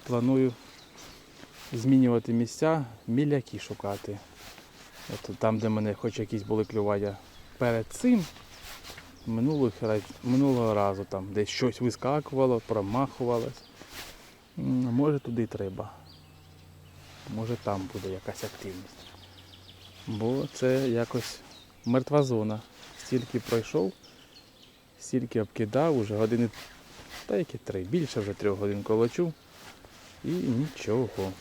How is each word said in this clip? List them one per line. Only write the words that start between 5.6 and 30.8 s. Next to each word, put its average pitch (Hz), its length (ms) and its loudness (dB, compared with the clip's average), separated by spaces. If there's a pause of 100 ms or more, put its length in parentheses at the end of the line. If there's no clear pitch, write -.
мене 107 240 0
хоч 113 260 -4
якісь 107 240 -4
були 107 220 0
клювання 104 520 0 (400)
перед 117 300 0
цим, 240 380 2 (1000)
минулих 120 560 2
раз-, 107 200 0 (220)
минулого 123 500 4
разу 101 360 2
там 95 240 -4
десь 104 160 0
щось - 320 0
вискакувало, 131 840 2
промахувалось. 120 960 -2 (960)
М, 135 60 -4 (280)
може, 143 260 4
туди 117 260 -2
треба. 101 460 -6 (1400)
Може, 113 280 -2
там 95 300 -2
буде 98 200 -6
якась 95 300 -8
активність. 98 520 -12 (1120)
Бо 117 460 -2
це 131 360 2
якось 117 500 -2 (460)
мертва 131 380 4
зона. 110 380 0 (440)
Стільки 120 340 -2
пройшов, 117 540 0 (1040)
стільки 123 420 -2
обкидав, 127 560 0
уже 107 180 0
години, 113 340 4 (760)
та 208 120 0
які 175 200 -2
три, 95 260 -6
більше 131 360 -2
вже 101 140 -2
трьох 98 260 0
годин 101 240 -2
колочу. 117 500 2 (920)
І - 40 -4
нічого. 123 1120 -2